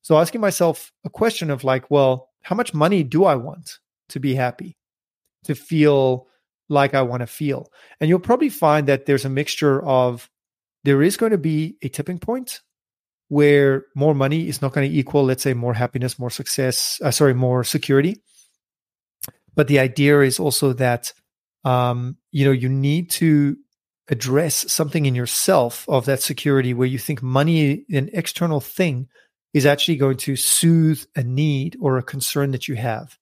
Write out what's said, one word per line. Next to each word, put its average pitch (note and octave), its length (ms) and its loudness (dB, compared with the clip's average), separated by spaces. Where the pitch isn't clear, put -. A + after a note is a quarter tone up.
So - 160 2
asking E3+ 240 0
myself F3 500 -2
a - 60 -10
question A3 400 -2
of, C3 120 -4
like, C3 280 -2
"Well, C3 400 2
how - 160 -4
much A#3+ 160 -4
money E3 300 2
do D3 240 2
I D#3 80 4
want C#3 460 -10
to - 100 -12
be C3 160 -2
happy, C3 440 -6
to D3+ 100 -4
feel C#3 720 2
like C#3 240 2
I C3+ 80 2
want B2 180 -4
to A#2+ 60 -6
feel?" C#3 440 -8
And D#3 80 0
you'll F3+ 100 4
probably B3 300 0
find D3+ 400 2
that C#3 160 0
there's C3+ 220 0
a - 20 -4
mixture C3+ 560 0
of B2+ 460 0
there C#3 160 4
is F#3+ 160 2
going A3+ 140 0
to G3 60 0
be D#3 440 -2
a C#3 80 -8
tipping F3 280 -8
point B3 440 -8
where C#3+ 560 4
more D3 200 2
money C#3+ 340 0
is C#3+ 140 -8
not C3+ 100 -4
gonna C#3 140 0
equal, C#3+ 380 0
let's C3 180 0
say, C3+ 100 -2
more A#2+ 220 -2
happiness, B2 440 -4
more B2 120 -8
success, - 720 -4
uh, D3 80 0
sorry, C3+ 240 4
more B2+ 300 0
security. D3+ 580 0
But D3 120 2
the C#3 140 4
idea C#3+ 400 4
is C3 180 2
also C#3+ 360 0
that, B2 380 -2
um, B2 520 -2
you C#3 140 0
know, C#3 80 4
you B2+ 160 0
need C#3+ 420 -2
to D3 460 2
address B2+ 640 -2
something D3+ 360 -2
in B2+ 100 0
yourself B2 720 0
of B2+ 180 2
that C#3 160 0
security C3+ 500 -2
where B2 140 0
you B2+ 120 -4
think C3+ 220 -8
money, D3 720 0
an C#3+ 200 -2
external E3 480 -4
thing, C3 480 -4
is C#3 140 2
actually D3 300 2
going C3 220 0
to C#3 180 -4
soothe D#3+ 680 2
a B2+ 80 -2
need C#3 560 -2
or C3+ 180 0
a B2+ 60 -4
concern C#3 480 -4
that B2+ 160 -8
you C3 80 -6
have. A2+ 460 -8